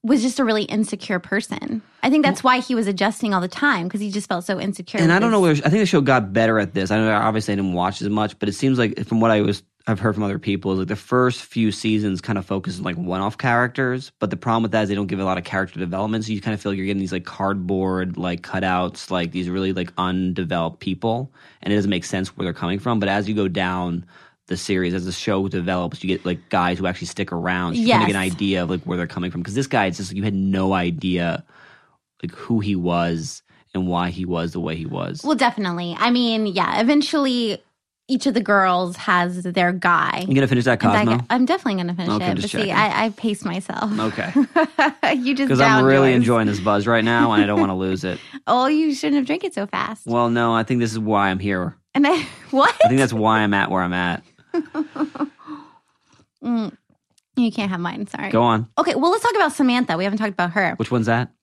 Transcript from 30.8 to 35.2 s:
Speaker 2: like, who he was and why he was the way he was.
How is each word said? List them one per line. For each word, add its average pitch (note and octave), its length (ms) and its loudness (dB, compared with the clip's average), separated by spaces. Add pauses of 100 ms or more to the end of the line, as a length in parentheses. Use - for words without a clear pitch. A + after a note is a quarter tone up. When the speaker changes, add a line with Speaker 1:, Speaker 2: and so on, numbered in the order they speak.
Speaker 2:
like, E2+ 120 -10
who A#2 260 -2
he G2+ 140 -2
was E2+ 680 -2 (320)
and F#2 120 -2
why F2 220 0
he F2+ 160 -6
was E2+ 280 -4
the F2 80 -6
way D#2+ 160 -4
he D#2+ 100 -8
was. - 360 -8